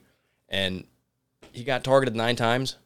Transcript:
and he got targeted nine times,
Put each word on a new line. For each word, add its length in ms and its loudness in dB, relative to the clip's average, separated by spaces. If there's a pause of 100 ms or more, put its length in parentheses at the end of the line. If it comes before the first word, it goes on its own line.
(500)
and 360 -4 (680)
he 120 -14
got 200 -4
targeted 320 4
nine 200 0
times, 500 0